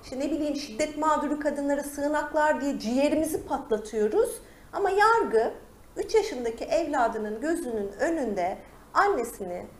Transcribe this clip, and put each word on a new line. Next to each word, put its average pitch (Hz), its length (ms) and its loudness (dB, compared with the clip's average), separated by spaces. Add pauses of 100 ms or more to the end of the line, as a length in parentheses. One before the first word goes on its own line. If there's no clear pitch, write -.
işte 254 160 -8
ne 285 120 0
bileyim 294 240 -2
şiddet 302 420 -4
mağduru 294 420 2
kadınlara 285 440 0
sığınaklar 302 800 0
diye 277 180 -2
ciğerimizi 294 680 0
patlatıyoruz. 226 920 0 (320)
Ama 392 160 0
yargı 392 640 4 (440)
üç - 180 -2
yaşındaki 247 500 0
evladının 226 760 0
gözünün 247 580 -2
önünde 220 580 0 (360)
annesini 226 720 0 (140)